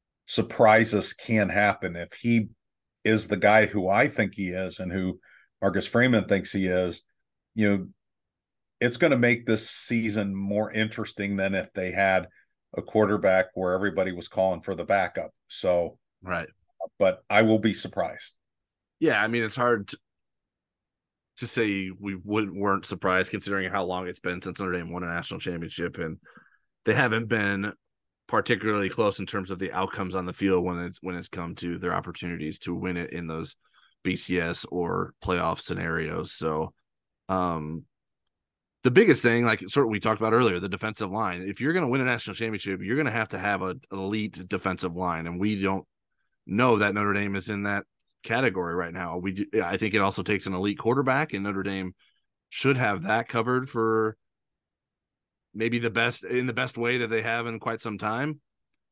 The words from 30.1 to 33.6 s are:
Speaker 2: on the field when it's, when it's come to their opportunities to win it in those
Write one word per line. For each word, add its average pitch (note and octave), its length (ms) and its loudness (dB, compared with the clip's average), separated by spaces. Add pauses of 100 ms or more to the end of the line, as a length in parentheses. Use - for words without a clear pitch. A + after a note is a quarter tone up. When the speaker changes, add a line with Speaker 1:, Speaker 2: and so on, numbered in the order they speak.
Speaker 2:
on F#2 120 -4
the F2+ 80 -6
field F#2+ 300 4
when F2+ 160 -2
it's, F2 220 -8
when F2+ 140 -6
it's F2 140 -10
come F2 260 -8
to F2 240 -6
their F2+ 140 -2
opportunities E2+ 680 -6
to F2 160 -6
win F#2 220 -4
it - 160 -8
in E2+ 120 -8
those D#2+ 300 -8 (480)